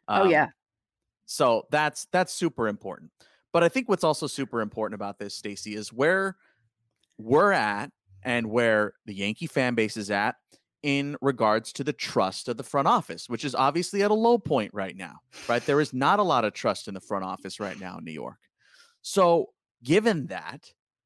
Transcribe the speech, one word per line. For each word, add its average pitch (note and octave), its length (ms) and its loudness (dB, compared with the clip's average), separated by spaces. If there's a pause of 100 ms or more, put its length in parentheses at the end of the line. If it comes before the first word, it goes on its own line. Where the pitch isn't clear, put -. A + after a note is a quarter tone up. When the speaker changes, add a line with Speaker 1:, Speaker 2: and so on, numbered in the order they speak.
(160)
Speaker 1:
Oh, G3 80 4
Speaker 2:
Um, - 20 4
Speaker 1:
yeah. D3+ 260 4 (720)
Speaker 2:
so A#2+ 460 2
that's, D3+ 400 0
that's F3+ 220 0
super C3+ 340 -2
important. G2 440 -8 (420)
But E3+ 100 4
I E3+ 60 6
think B3+ 200 -2
what's F#3 140 2
also D#3 240 0
super B2 340 -4
important G#2+ 340 -4
about G2+ 240 -10
this, G2+ 160 -10
Stacey, G#2 400 -10
is G#2+ 180 -10
where F#3 440 0 (800)
we're D3 340 4
at A2 400 0 (320)
and A#2+ 260 -2
where A2 440 4 (120)
the A2 80 -10
Yankee G2+ 340 -4
fan B2 280 0
base A2 220 0
is G#2 140 -6
at G#2 240 0 (480)
in C#3+ 380 -2
regards A2+ 520 2
to C#3 100 -8
the C#3 100 -4
trust - 560 -2
of A2+ 80 -4
the - 60 -14
front C#3+ 240 0
office, F#3 420 0
which A#2+ 160 -6
is B2 100 -4
obviously E3 480 0
at G#3 80 2
a G#3+ 40 4
low A#3 220 4
point C3 360 -2
right F#2+ 220 -6
now, F#2+ 260 -14 (260)
right? A#2+ 180 0
There D3 160 4
is D3 120 -4
not D3+ 260 2
a G#3 40 2
lot C3+ 220 2
of G#2 80 -2
trust - 340 -4
in G2+ 60 -10
the F#2+ 80 -12
front G2 240 -4
office F#2 340 -10
right G2+ 200 -6
now F#2 180 -12
in - 80 -16
New D#2+ 60 -10
York. C2+ 280 -12 (640)
So E3+ 520 2 (300)
given E3+ 440 2
that, F2+ 460 -12 (320)